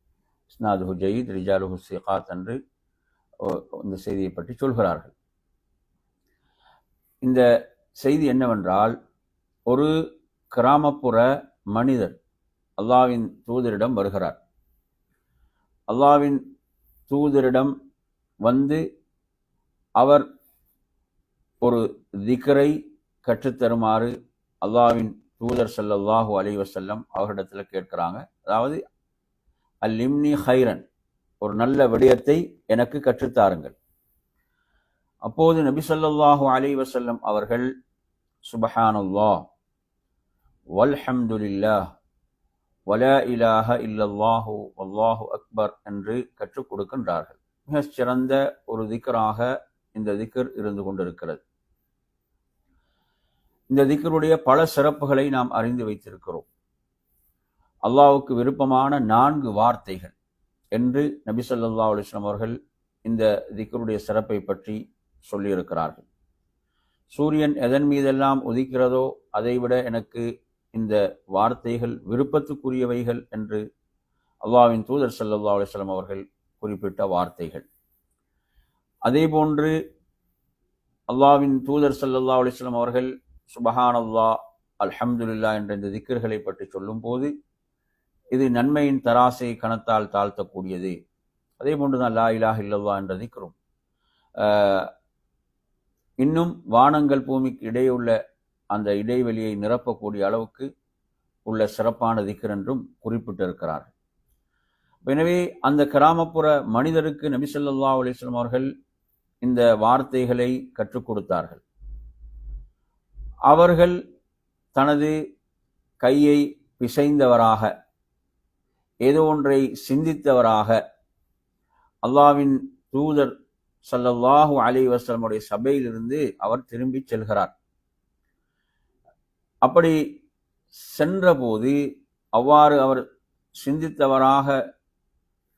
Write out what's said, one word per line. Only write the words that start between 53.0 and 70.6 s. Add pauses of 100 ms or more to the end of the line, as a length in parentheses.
இந்த
திக்ருடைய
பல
சிறப்புகளை
நாம்
அறிந்து
வைத்திருக்கிறோம். (1400)
அல்லாஹ்வுக்கு
விருப்பமான
நான்கு
வார்த்தைகள் (580)
என்று (220)
நபி
ஸல்லல்லாஹு
அலைஹி
வஸல்லம்
அவர்கள் (500)
இந்த (280)
திக்ருடைய
சிறப்பை
பற்றி (500)
சொல்லியிருக்கிறார்கள். (1080)
"சூரியன்
எதன்
மீதெல்லாம்
உதிக்கிறதோ, (260)
அதைவிட (100)
எனக்கு (500)